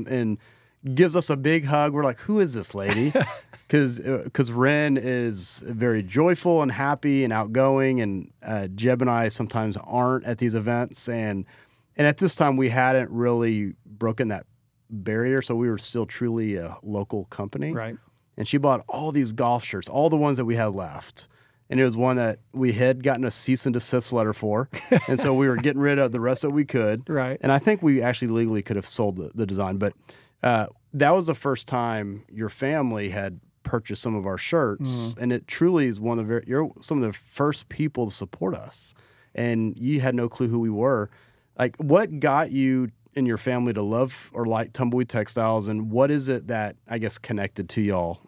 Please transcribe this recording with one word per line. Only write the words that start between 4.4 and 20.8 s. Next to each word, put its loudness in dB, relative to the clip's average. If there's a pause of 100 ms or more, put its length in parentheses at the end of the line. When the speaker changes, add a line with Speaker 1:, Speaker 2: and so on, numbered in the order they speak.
Speaker 1:
Ren 4
is -4
very 0
joyful 2
and 0
happy 0
and 0
outgoing, 2
and, -4 (120)
uh, -4
Jeb 2
and 2
I 2
sometimes -4
aren't 0
at -2
these 0
events. -2
And, -4 (500)
and 4
at 2
this 0
time, 2
we 2
hadn't 2
really 0 (140)
broken -2
that -6 (460)
barrier, -2
so -4
we 0
were -2
still -6
truly -4
a -8
local -6
company. -8
Speaker 2:
Right. -8 (400)
Speaker 1:
And -6
she 0
bought 2
all -6
these 0
golf 0
shirts, -8
all 2
the 2
ones 2
that -2
we 0
had 0
left. -10 (440)